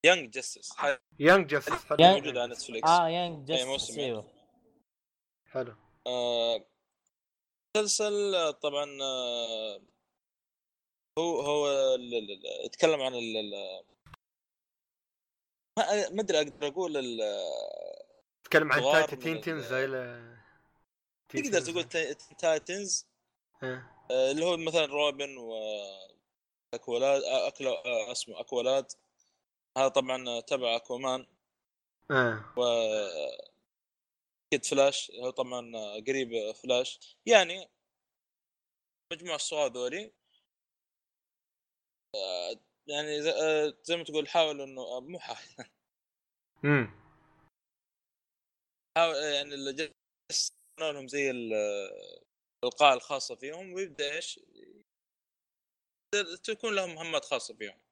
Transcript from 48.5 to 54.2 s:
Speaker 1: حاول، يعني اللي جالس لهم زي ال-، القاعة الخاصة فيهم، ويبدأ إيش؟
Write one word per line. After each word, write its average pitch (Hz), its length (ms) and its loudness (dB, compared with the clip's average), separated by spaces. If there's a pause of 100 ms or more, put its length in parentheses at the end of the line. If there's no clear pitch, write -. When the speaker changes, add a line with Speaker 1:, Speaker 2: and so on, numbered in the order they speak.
Speaker 1:
حاول، 165 180 4
يعني 143 380 -2
اللي 139 200 -6
جالس - 800 -6 (260)
لهم 143 280 -4
زي 139 240 0
ال-، 101 920 -4 (400)
القاعة 135 300 6
الخاصة 127 420 -4
فيهم، 170 380 -12
ويبدأ 147 420 -6
إيش؟ - 240 -8 (2000)